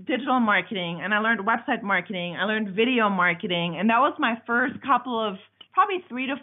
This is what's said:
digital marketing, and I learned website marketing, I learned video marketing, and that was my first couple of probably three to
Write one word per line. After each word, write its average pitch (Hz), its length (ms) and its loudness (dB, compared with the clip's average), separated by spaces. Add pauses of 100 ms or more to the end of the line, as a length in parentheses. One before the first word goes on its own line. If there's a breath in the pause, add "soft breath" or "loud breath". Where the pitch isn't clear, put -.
digital 262 360 0
marketing, 180 600 0
and 185 120 -2
I 208 60 4
learned 220 220 2
website 233 400 0
marketing, 180 540 -2
I 165 100 -2
learned 214 300 -2
video 226 340 4
marketing, 175 680 0
and 196 120 2
that 233 100 4
was 285 200 2
my 233 260 0
first 240 360 0
couple 247 380 0
of 208 180 -4 (360)
probably 381 340 0
three 254 200 -6
to 277 160 -2